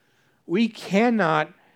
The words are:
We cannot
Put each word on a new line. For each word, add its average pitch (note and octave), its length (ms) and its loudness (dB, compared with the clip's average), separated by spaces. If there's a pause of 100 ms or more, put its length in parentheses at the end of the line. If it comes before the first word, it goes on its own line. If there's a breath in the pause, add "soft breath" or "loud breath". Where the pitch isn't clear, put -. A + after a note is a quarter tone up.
(480)
We A3 200 0
cannot F#3+ 840 0 (220 soft breath)